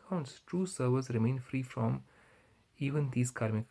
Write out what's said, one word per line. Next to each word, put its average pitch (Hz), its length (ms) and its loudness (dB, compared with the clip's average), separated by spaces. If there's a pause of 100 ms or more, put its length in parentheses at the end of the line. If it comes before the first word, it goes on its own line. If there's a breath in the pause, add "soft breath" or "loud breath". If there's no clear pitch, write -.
accounts. 160 400 -4
True 185 200 0
servers 127 440 0
remain 120 300 2
free 131 240 -4
from 127 400 -2 (760 soft breath)
even 139 340 0
these 123 200 2
karmic 110 400 0